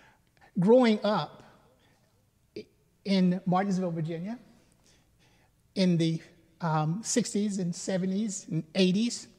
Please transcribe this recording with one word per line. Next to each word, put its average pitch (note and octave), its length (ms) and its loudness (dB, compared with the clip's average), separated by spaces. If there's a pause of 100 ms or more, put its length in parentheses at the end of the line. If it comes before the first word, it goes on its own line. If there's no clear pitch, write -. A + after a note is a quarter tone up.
(580)
growing A3 460 6
up G3 380 -2 (1600)
in F#3 400 2
Martinsville, F#3 460 0
Virginia, E3+ 480 -8 (1400)
in F3+ 240 2
the, E3 240 0 (400)
um, D#3 420 -2
sixties G#3 540 -2
and F3 160 -4
seventies F#3+ 760 -4
and D#3 140 -4 (100)
eighties, G3 540 0 (100)